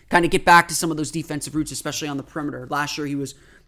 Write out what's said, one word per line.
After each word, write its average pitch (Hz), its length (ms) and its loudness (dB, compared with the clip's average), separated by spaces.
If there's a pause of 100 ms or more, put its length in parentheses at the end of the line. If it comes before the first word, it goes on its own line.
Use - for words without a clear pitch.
(100)
kinda 175 160 4
get 175 180 2
back 170 240 8
to 160 60 -6
some 165 160 -2
of 156 60 -4
those 151 160 -4
defensive 147 420 -6
roots, 151 160 -4
especially 147 380 -6
on 143 80 -6
the 139 80 -6
perimeter. 135 440 -8
Last 147 300 -4
year, 147 80 -4
he 143 80 -4
was 139 220 -6 (320)